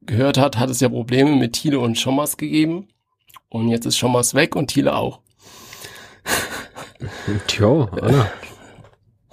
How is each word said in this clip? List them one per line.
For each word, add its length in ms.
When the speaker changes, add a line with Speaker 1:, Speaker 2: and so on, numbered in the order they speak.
Speaker 1:
gehört 360
hat, 220
hat 100
es 120
ja 80
Probleme 460
mit 180
Thiele 260
und 180
Schommers 400
gegeben. 520
Und 200
jetzt 160
ist 120
Schommers 380
weg 200
und 120
Thiele 280
auch. 260
<laughs> 1200
Speaker 2:
Tja, 440
Alter. 400